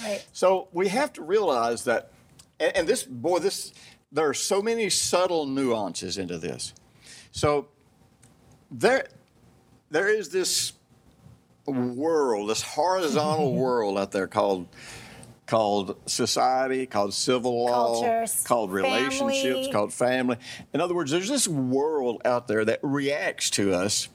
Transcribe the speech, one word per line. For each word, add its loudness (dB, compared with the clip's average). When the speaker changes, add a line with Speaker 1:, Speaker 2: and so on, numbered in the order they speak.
Speaker 1:
Right. -6
Speaker 2:
So 2
we 0
have 0
to -16
realize 0
that, 0
and, 0
and 0
this, 0
boy, -2
this, -4
there 2
are 0
so 0
many 0
subtle 2
nuances -2
into -6
this. -8
So 0
there, 2
there 2
is 0
this -2
world, 0
this 0
horizontal 0
Speaker 1:
<laughs> 0
Speaker 2:
world 0
out -2
there 0
called, 2
called 2
society, 0
called 0
civil 0
law, 2
Speaker 1:
Cultures, 0
Speaker 2:
called 0
relationships, 0
Speaker 1:
family. -2
Speaker 2:
called 0
family. 0
In -2
other 0
words, -2
there's 0
this 0
world 0
out 0
there 2
that 0
reacts -2
to 2
us 0